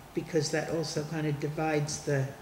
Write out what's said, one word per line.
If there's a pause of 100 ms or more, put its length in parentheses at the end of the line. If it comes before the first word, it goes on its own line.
(160)
because
that
also
kind
of
divides
the (160)